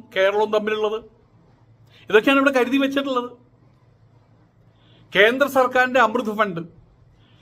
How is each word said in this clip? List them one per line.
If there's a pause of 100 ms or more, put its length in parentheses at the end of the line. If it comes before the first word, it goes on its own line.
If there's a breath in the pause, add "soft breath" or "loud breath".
(160)
കേരളവും
തമ്മിലുള്ളത്? (1120 soft breath)
ഇതൊക്കെയാണ്
ഇവിടെ
കരുതി
വെച്ചിട്ടുള്ളത്. (1900 soft breath)
കേന്ദ്ര (120)
സർക്കാരിൻ്റെ
അമൃത്
ഫണ്ട് (800 soft breath)